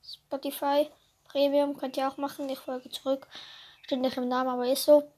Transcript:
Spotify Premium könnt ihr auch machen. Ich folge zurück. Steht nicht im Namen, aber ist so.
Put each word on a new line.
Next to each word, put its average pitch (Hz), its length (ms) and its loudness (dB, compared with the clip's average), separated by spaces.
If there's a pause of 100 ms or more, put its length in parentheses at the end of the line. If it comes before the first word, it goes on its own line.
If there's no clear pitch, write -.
Spotify 285 840 -2 (360)
Premium 285 520 2
könnt 262 180 -8
ihr 269 120 -2
auch 277 100 -6
machen. 277 320 -8
Ich 269 80 -6
folge 254 320 -10
zurück. - 380 -4 (560)
Steht 262 160 -2
nicht 254 180 -2
im 254 100 -4
Namen, 254 220 -2
aber 247 180 -2
ist 262 180 0
so. 294 320 8